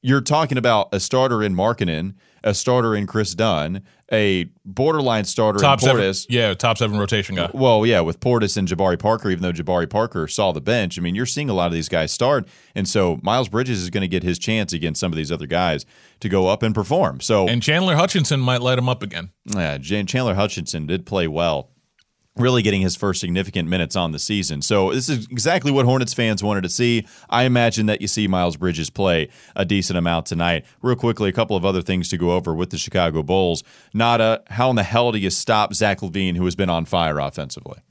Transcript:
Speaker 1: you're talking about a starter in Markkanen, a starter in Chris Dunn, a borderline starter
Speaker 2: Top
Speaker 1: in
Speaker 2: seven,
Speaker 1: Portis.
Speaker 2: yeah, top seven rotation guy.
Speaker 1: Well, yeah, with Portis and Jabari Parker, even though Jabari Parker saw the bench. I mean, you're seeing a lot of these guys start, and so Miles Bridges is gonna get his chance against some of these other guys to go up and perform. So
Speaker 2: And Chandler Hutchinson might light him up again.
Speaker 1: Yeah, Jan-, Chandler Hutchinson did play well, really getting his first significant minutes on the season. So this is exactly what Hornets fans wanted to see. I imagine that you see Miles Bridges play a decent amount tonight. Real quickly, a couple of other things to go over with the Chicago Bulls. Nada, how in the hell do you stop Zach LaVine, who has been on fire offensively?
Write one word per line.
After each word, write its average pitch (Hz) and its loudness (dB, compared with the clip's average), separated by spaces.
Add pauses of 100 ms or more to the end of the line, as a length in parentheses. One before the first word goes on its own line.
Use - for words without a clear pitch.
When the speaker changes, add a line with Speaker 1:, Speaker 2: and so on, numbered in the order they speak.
Speaker 1:
you're 131 4
talking 147 0
about 110 4
a 98 0
starter 127 2
in 98 0
Markkanen, 95 -2 (300)
a 104 2
starter 120 0
in 101 -2
Chris 107 -2
Dunn, 90 0 (300)
a 101 2 (220)
borderline 123 0
starter 107 0
Speaker 2:
Top 139 6
Speaker 1:
in 127 2
Speaker 2:
seven, 123 4
Speaker 1:
Portis. 95 -2
Speaker 2:
yeah, 117 2
top 113 0
seven 104 0
rotation 101 -2
guy. 87 -2
Speaker 1:
Well, 117 4
yeah, 110 4
with 82 -2
Portis 117 2
and 98 0
Jabari 90 0
Parker, 107 0
even 87 -2
though 90 -2
Jabari 85 -2
Parker 104 -2
saw 98 0
the 78 -4
bench. 98 -2
I - -4
mean, 87 -2
you're 120 -2
seeing 143 -4
a 107 -2
lot 87 2
of 87 0
these 82 -4
guys 80 0
start, 123 0 (280)
and 98 -2
so 90 2
Miles 117 0
Bridges 117 -2
is 90 -6
gonna 95 -2
get 90 0
his 87 -2
chance 110 -2
against 80 -4
some 90 -2
of 80 -4
these 78 -4
other 80 -6
guys 82 0 (340)
to - -6
go 92 4
up 98 2
and 110 0
perform. 101 0
So 98 2
Speaker 2:
And 117 0
Chandler 170 2
Hutchinson 156 0
might 123 0
light 127 2
him 123 0
up 127 -4
again. 90 -10 (140)
Speaker 1:
Yeah, 85 0
Jan-, 92 -2
Chandler 127 0
Hutchinson 87 -2
did 87 -2
play 90 0
well, 78 -2 (680)
really 120 2
getting 98 2
his 90 0
first 95 -2
significant 87 -2
minutes 87 -2
on 85 0
the 76 -6
season. 87 -4
So 98 2
this 127 -2
is 123 -2
exactly 143 0
what 135 4
Hornets 127 2
fans 113 0
wanted 101 0
to 92 -4
see. 120 0 (240)
I 120 2
imagine 117 2
that 107 0
you 101 -4
see 104 0
Miles 90 0
Bridges 82 -2
play 87 0 (260)
a 98 -2
decent 92 0
amount 85 0
tonight. 85 -2 (160)
Real 123 0
quickly, 117 0
a - -2
couple 107 0
of 87 0
other 92 0
things 92 -2
to 90 -4
go 87 0
over 87 -2
with 85 -4
the 80 -8
Chicago 82 0
Bulls. 87 0 (300)
Nada, 113 2
how 123 0
in 120 2
the 104 2
hell 117 2
do 110 -2
you 95 0
stop 107 0
Zach 101 2
LaVine, 92 -4
who 90 -2
has 87 -2
been 92 0
on 82 0
fire 80 0
offensively? - -8 (140)